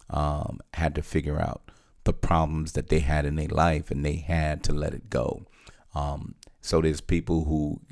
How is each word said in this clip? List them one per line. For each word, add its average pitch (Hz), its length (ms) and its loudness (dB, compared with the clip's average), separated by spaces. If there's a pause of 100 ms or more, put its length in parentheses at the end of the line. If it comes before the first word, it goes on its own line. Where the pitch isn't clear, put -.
um, 73 520 -4 (140)
had 80 200 0
to 80 80 -2
figure 76 380 -2
out - 300 -4 (340)
the - 80 4
problems 78 600 0
that 73 160 -4
they 78 120 4
had 73 240 2
in 73 120 -2
their 76 120 -2
life, 78 420 2
and 71 140 -2
they 76 120 0
had 78 480 0
to - 80 4
let 76 220 -2
it - 160 -12
go. - 340 -2 (500)
Um, 71 400 -4 (260)
so - 200 2
there's 78 200 2
people 82 440 2
who 76 360 0 (120)